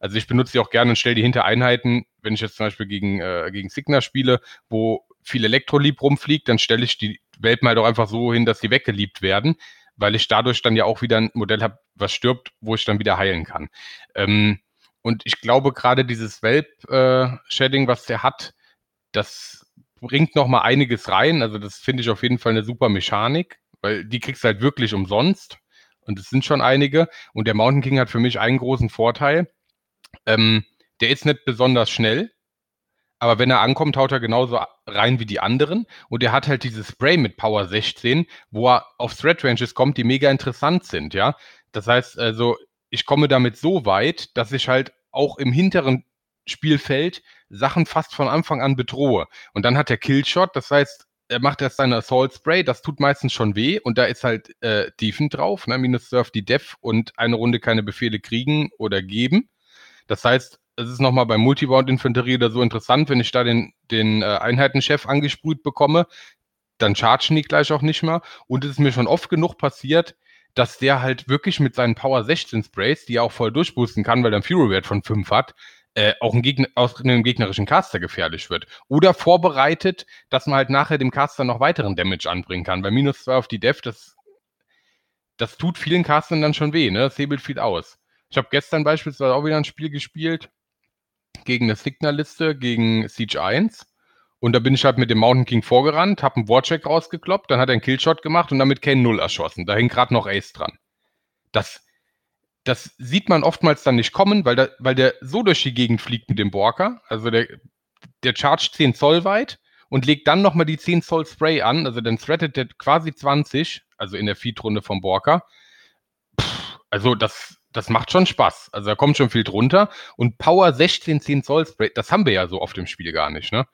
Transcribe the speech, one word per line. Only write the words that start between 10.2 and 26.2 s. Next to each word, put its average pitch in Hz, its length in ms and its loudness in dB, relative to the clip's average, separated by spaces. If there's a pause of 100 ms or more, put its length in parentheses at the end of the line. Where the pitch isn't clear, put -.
dadurch 117 320 2
dann 110 160 2
ja 110 80 2
auch 110 160 -2
wieder 117 180 0
ein 113 140 0
Modell 107 300 -2
hab, 107 160 -4 (160)
was 101 180 -4
stirbt, - 380 -2 (100)
wo 110 140 -4
ich 110 100 -4
dann 104 140 0
wieder 104 180 0
heilen 92 280 -2
kann. 73 260 -10 (440)
Ähm, 104 440 2 (420)
und 117 240 -2
ich - 160 -4
glaube, 131 320 2
gerade 131 320 2
dieses 113 380 -8
Welp, 135 260 2 (220)
äh, 131 380 2 (200)
Shedding, 135 380 0
was 120 180 -2
der 117 180 -6
hat, - 300 -4 (600)
das - 600 -10 (280)
bringt 143 340 0
noch 139 140 2
mal 127 140 2
einiges 120 460 0
rein. 131 320 2
Also 107 180 -4
das 101 180 -14
finde 127 260 -4
ich 117 80 -2
auf 104 120 -2
jeden 123 160 0
Fall 117 140 0
eine 110 120 0
super 120 260 -2
Mechanik, 113 680 -2 (220)
weil 101 240 -4
die 113 160 -8
kriegst - 240 -12
du 123 40 4
halt 101 120 0
wirklich 123 320 0
umsonst. 104 640 -2 (420)
Und 101 180 -8
es 98 100 -18